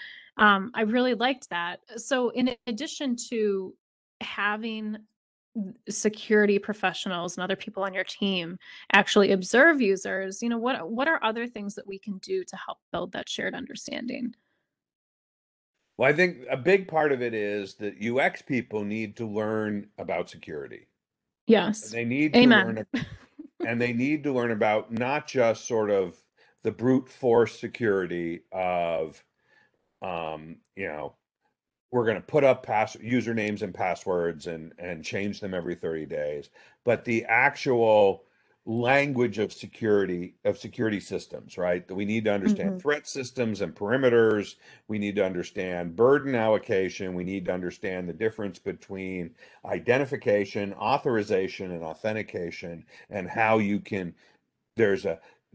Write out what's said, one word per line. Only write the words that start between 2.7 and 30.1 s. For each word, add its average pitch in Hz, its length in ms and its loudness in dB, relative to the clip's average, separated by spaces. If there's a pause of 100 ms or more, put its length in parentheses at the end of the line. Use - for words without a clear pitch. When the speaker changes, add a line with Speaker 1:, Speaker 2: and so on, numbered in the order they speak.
Speaker 1:
to 202 440 -2 (480)
having 214 760 -4 (920)
security 208 720 4
professionals 180 760 -4
and 180 80 -4
other 185 120 -2
people 190 280 -8
on 196 100 -4
your 185 100 -2
team 180 520 -2 (380)
actually 196 380 6
observe 254 500 6
users, 190 640 -2
you 233 40 -2
know, 233 120 -2
what, 226 300 -4
what 240 180 -2
are 330 160 2
other 226 240 -2
things 202 260 -10
that - 140 -16
we 196 100 -10
can 190 220 -10
do 190 240 -4
to - 120 -18
help - 220 -10 (140)
build 175 200 -6
that - 160 -8
shared 190 280 -6
understanding? - 800 -8 (1600)
Speaker 2:
Well, 123 100 4
I 147 60 8
think 156 360 2
a 139 60 -2
big 180 320 4
part 156 240 2
of 123 100 0
it 117 120 -2
is 104 420 -2
that 104 220 -8
U 117 240 0
X 185 200 0
people 107 440 -4
need 107 320 -6
to 117 80 -6
learn 107 640 -2 (100)
about 87 320 -4
security. 71 580 -12 (600)
Speaker 1:
Yes. 208 420 2
Speaker 2:
They 117 160 -4
need 143 280 0
to 233 60 8
Speaker 1:
Amen. 220 540 6
Speaker 2:
learn, 247 120 -2 (220)
Speaker 1:
<laughs> - 400 -12
Speaker 2:
and 117 140 0
they 120 100 0
need 139 320 0
to 143 80 -2
learn 120 200 0
about 107 420 2
not 127 340 -2
just 117 400 2
sort 110 220 2
of 95 260 2 (480)
the 110 80 0
brute 127 380 2
force 117 500 4
security 90 840 -2 (100)
of, 85 680 -2 (800)
um, 80 560 -8 (200)